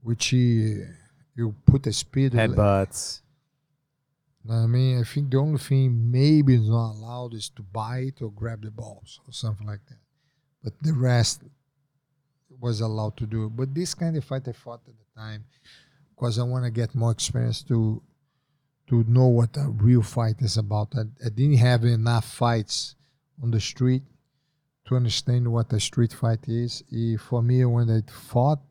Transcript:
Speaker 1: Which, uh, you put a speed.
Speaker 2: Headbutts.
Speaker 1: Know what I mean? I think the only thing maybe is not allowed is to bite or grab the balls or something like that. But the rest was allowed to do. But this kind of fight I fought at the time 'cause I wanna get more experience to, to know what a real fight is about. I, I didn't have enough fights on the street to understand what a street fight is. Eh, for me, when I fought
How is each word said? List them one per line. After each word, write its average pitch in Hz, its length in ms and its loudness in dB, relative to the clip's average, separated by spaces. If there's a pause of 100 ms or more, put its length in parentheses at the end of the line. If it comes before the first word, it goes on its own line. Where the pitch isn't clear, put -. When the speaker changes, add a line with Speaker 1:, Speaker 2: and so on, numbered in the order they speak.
Speaker 1:
Which, 117 300 -4
uh, 113 520 2 (500)
you 117 200 -6 (120)
put 139 200 6
a 107 60 -2
speed. 135 400 -2
Speaker 2:
Headbutts. 104 880 0 (1200)
Speaker 1:
Know 110 100 -6
what 117 60 0
I 113 60 2
mean? 127 340 2
I 117 40 0
think 143 260 -4
the 135 80 2
only 147 200 0
thing 123 520 2
maybe 139 440 6
is 110 140 4
not 113 240 0
allowed 117 420 -12
is 107 160 -12
to - 120 -20
bite 113 600 -8
or 113 80 -8
grab 107 320 -10
the 110 80 -12
balls 104 560 -20
or 123 60 -20
something 107 340 -8
like 101 220 -14
that. - 100 -20 (640)
But 120 200 -10
the 156 100 -2
rest 123 500 0 (1160)
was 120 220 -4
allowed 110 380 -4
to 113 80 -6
do. 107 240 -4
But 131 240 -6
this 175 200 -4
kind 165 220 -4
of 139 80 -4
fight 135 240 -8
I 117 40 -8
fought 117 340 -16
at 117 100 -20
the 110 240 -20
time 107 240 -14 (720)
'cause 117 220 -2
I 123 40 0
wanna 123 280 -2
get 113 240 -4
more 117 160 0
experience 117 540 -4
to, 113 380 0 (840)
to 117 160 4
know 123 220 4
what 117 300 2
a 143 120 -2
real 113 340 4
fight 110 380 -2
is 110 160 -2
about. 104 380 -4
I, 127 80 -2 (220)
I 117 60 -4
didn't 131 280 4
have 120 260 4
enough 117 420 0
fights - 680 -2 (480)
on 120 80 -2
the 113 100 0
street 127 420 0 (840)
to 127 100 0
understand 123 540 0
what 117 220 -2
a 107 80 0
street 117 320 0
fight 113 360 -2
is. 117 340 -4 (100)
Eh, 113 240 -2
for 120 260 -2
me, 127 220 4
when 117 240 2
I 113 220 2
fought 139 500 0 (100)